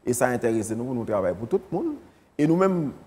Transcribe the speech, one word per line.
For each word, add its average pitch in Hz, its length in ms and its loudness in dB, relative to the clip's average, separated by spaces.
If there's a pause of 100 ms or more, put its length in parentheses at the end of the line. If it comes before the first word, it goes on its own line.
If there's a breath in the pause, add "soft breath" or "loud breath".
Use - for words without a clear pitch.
e 120 80 0
sa 127 220 2
enterese 113 400 0
nou, 123 200 -6
nou 113 120 -4
travay 92 280 0
pou 110 120 -8
tout 185 240 0
moun. 302 220 -2 (460 loud breath)
E 147 120 4
nou 170 80 4
menm 180 300 2 (180)